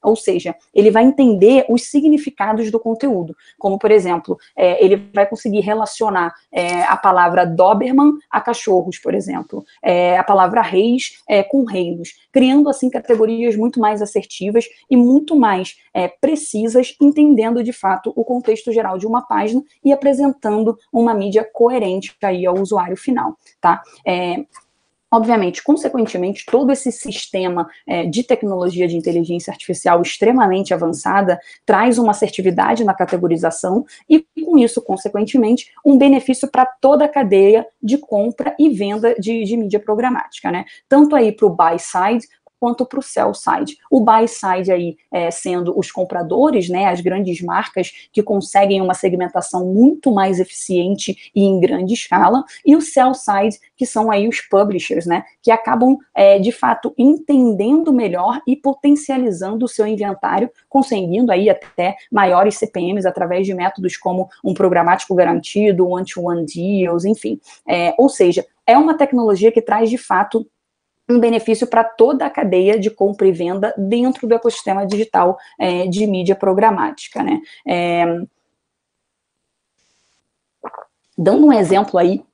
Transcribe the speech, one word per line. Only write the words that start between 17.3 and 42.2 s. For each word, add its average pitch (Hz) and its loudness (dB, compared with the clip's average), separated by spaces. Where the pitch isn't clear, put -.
de 233 -4
fato, 190 -4
o 233 -2
contexto 233 -4
geral 214 -2
de 185 -8
uma 226 -2
página 220 -2
e 277 4
apresentando 262 0
uma 233 0
mídia 202 0
coerente 220 0
aí 185 -2
ao 180 0
usuário 190 -4
final, 262 -6
tá? 175 0
É, 180 -4
obviamente, 220 0
consequentemente, 214 -4
todo 262 0
esse 262 -4
sistema, 180 -6
é, 175 -6
de 180 -4
tecnologia 180 -2
de 170 -4
inteligência 170 -4
artificial - -2
extremamente 196 0
avançada 175 -2
traz 220 2
uma 226 2
assertividade 196 -2
na 196 0
categorização 175 -2
e, 311 4
com 330 4
isso, 233 2
consequentemente, 214 -2
um 285 6
benefício 269 4
pra 254 2
toda 285 2
a 294 0
cadeia 208 4
de 240 -2
compra 233 -4
e 302 4
venda 214 -2
de, 220 -4
de 208 -4
mídia 208 -2
programática, 214 -4
né? 180 -6
Tanto 294 6
aí 226 4
pro 214 2
buy 165 0
side 208 -4